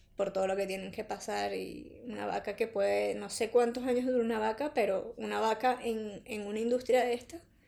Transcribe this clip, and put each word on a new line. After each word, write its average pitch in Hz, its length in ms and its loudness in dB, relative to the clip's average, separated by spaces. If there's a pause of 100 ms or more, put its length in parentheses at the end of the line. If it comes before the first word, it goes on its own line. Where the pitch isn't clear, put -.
(160)
por 196 160 0
todo 190 160 2
lo 190 80 0
que 196 120 0
tienen 190 240 -6
que 220 120 -6
pasar, 202 500 -4
y - 520 -8
una 208 220 -6
vaca 196 280 -4
que 220 120 0
puede, 202 480 2
no 208 140 -6
sé 214 200 -2
cuántos 240 360 4
años 254 200 2
dura 254 180 4
una 226 160 0
vaca, 220 340 0
pero 208 440 2
una 208 220 -2
vaca 220 440 2
en, 220 420 -4
en 208 220 -6
una 214 120 -2
industria 247 440 4
de 240 100 2
esta 247 240 -8 (300)